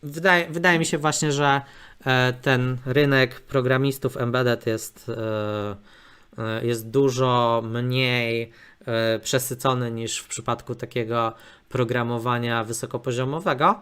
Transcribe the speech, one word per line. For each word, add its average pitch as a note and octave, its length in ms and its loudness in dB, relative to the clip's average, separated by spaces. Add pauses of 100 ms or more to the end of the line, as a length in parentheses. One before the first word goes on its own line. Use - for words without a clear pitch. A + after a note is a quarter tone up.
Wydaje, E3+ 480 0
wydaje E3+ 280 4
mi D#3+ 80 2
się D#3+ 120 -2
właśnie, D3+ 340 0
że, C#3 280 2 (460)
e, B2+ 260 4 (100)
ten B2+ 340 2 (100)
rynek C3 540 4
programistów C3 760 0
embedded A#2+ 500 0
jest, - 420 -4
e, G#2+ 680 -4 (640)
e, A2+ 280 -4
jest A2+ 240 -4
dużo B2 720 2
mniej, A#2+ 840 -2 (360)
e, A2+ 320 0
przesycony B2+ 720 -2
niż A2+ 280 -6
w - 100 -14
przypadku A#2+ 460 -6
takiego A#2 580 -4 (360)
programowania A#2+ 960 0
wysokopoziomowego. C3 1160 -2